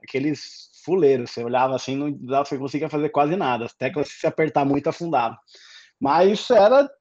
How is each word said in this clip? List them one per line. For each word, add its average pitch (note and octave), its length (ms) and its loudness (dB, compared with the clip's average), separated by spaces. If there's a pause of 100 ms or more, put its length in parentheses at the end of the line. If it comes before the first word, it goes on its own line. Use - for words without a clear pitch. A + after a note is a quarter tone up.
aqueles - 640 -6 (160)
fuleiros, C#3 460 2
você A#2+ 140 -8
olhava B2+ 320 0
assim, C3+ 200 -6
não D3 140 -4
dava, C3+ 340 -4
você C#3 120 -8
conseguia C#3 320 -6
fazer D3+ 220 -2
quase D3 260 0
nada, B2 300 -2
as - 80 -16
teclas C#3 340 -6
se - 180 -6
apertar D3+ 380 0
muito C#3 240 0
afundava. D3+ 500 -2 (600)
Mas E3+ 320 4
isso G#3+ 220 0
era B3 340 6 (120)